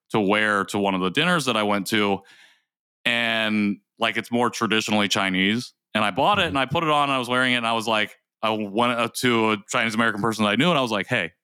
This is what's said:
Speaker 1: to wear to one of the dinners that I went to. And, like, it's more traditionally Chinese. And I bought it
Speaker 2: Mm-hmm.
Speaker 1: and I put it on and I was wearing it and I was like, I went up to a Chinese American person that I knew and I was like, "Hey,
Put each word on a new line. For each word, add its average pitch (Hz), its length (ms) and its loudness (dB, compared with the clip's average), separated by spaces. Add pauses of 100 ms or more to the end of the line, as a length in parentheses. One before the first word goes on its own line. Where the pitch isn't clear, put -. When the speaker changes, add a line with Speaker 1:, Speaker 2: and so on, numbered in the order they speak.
(120)
Speaker 1:
to 117 80 0
wear 104 460 2
to 104 140 -4
one 98 160 0
of 92 60 -2
the 92 80 0
dinners 156 360 0
that 117 120 0
I 107 60 0
went 101 240 0
to. 101 320 0 (840)
And, 110 720 0 (220)
like, 113 180 -2
it's 110 140 -6
more 120 180 2
traditionally 107 580 0
Chinese. 98 680 0 (200)
And 107 100 0
I 101 80 0
bought 175 280 2
it - 20 0
Speaker 2:
Mm-hmm. 170 80 0
Speaker 1:
and 143 100 -2
I 131 60 0
put 165 180 -2
it 156 60 0
on 147 200 2
and 139 40 0
I 131 60 0
was 117 100 -6
wearing 127 240 2
it 123 40 0
and 117 100 -2
I 117 60 0
was 110 140 -2
like, 107 300 0 (240)
I 110 100 0
went 110 420 0
up 117 220 -2
to 113 380 2
a 104 40 0 (120)
Chinese 113 260 -2
American 110 260 0
person 110 220 0
that 104 80 2
I 104 40 0
knew 151 140 2
and 165 80 2
I 135 40 0
was 117 100 -2
like, 98 160 -4
"Hey, 98 240 -4 (120)